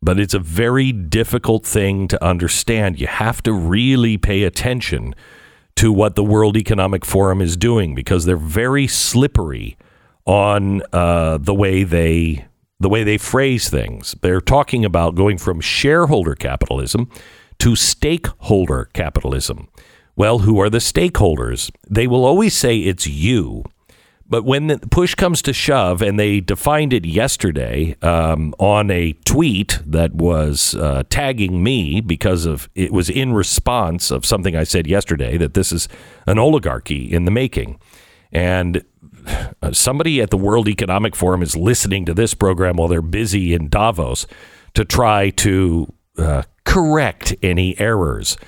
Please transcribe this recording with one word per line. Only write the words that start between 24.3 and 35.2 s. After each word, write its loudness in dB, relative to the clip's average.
when 0
the 0
push 0
comes 0
to -2
shove, 0
and 0
they 2
defined 0
it 0
yesterday, -2
um, 0
on 2
a 0
tweet 0
that 0
was, 0
uh, -2
tagging -2
me 0
because 0
of, -4
it -2
was 0
in -2
response -2
of -4
something -2
I 0
said -2
yesterday, -2